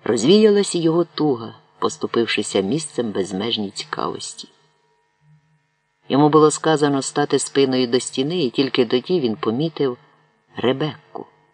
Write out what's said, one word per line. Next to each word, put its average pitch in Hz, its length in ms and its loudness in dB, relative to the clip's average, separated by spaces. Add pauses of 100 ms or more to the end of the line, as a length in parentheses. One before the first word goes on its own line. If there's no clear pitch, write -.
розвіялась 196 680 4
і 180 40 0
його 165 260 2
туга, 117 500 -4 (240)
поступившися 107 800 -2
місцем 120 520 -4
безмежній 107 580 -4
цікавості. - 760 -10 (1600)
Йому 143 200 4
було 151 220 6
сказано 147 520 0
стати 143 360 -2
спиною 131 480 0
до 123 140 0
стіни, 156 420 -4
і 123 80 0
тільки 131 360 0
тоді 127 340 -2
він 113 160 -2
помітив 131 640 -2 (580)
Ребекку 131 680 -4 (280)